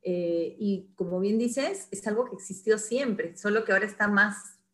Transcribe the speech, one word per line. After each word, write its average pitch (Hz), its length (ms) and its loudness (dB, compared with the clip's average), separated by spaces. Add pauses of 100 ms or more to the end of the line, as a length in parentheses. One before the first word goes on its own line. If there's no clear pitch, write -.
Eh, 170 560 0
y 196 360 -2
como 180 240 -2
bien 208 200 2
dices, 277 500 -2
es - 180 -6
algo 220 180 2
que - 100 -12
existió 214 420 0
siempre, 208 580 -2
solo 214 300 0
que 208 60 0
ahora 196 160 4
está 208 200 -2
más 208 520 0 (140)